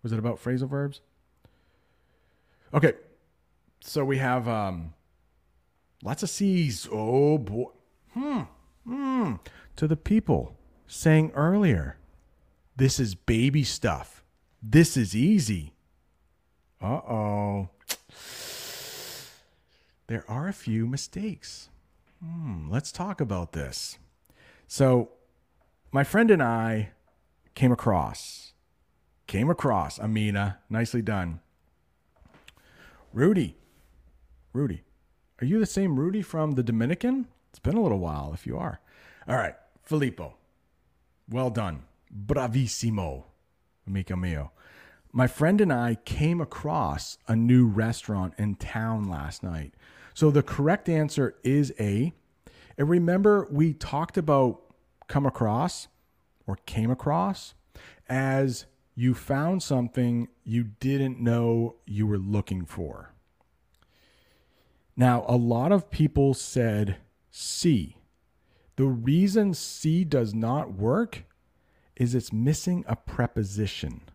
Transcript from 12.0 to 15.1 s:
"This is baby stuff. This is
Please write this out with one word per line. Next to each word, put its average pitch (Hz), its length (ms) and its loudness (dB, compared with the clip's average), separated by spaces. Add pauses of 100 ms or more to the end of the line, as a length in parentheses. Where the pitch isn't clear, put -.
"This 131 220 2
is 113 160 0
baby 127 480 2
stuff. - 640 -4 (380)
This 139 340 6
is 101 180 0